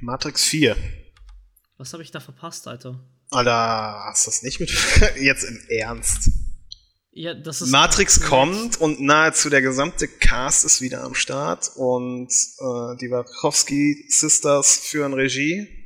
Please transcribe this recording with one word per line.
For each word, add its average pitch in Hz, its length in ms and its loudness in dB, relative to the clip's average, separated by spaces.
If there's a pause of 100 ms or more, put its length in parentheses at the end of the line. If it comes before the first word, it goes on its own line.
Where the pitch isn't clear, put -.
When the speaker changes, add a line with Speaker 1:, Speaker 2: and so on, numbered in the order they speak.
Speaker 1:
Matrix 131 420 -4
vier. 135 340 2 (1000)
Speaker 2:
Was 131 160 -16
hab 170 60 -16
ich 160 120 -18
da 160 80 -12
verpasst, - 480 -16
Alter? 127 360 -14 (260)
Speaker 1:
Alter, 113 800 0
hast - 180 -2
du 110 60 -6
das - 100 -4
nicht - 180 -8
mit-, 170 120 -6
<laughs> - 480 4
jetzt 135 240 2
im 113 160 -12 (100)
Ernst? 113 600 0 (840)
Speaker 2:
Ja, 165 220 -12
das 156 280 -10
ist - 100 -2
Speaker 1:
Matrix 165 500 4
Speaker 2:
korrekt. - 80 2
Speaker 1:
kommt 180 520 2
und 151 200 0
nahezu 151 480 4
der 139 120 4
gesamte 131 460 -2
Cast 127 580 2
ist - 160 2
wieder 127 220 -8
am 127 120 -12
Start 147 600 -4
und, 123 560 -4
äh, 123 720 -4
die 123 100 -8
Wachowski-Sisters 143 1700 0
führen 143 360 -4
Regie 139 540 -2 (180)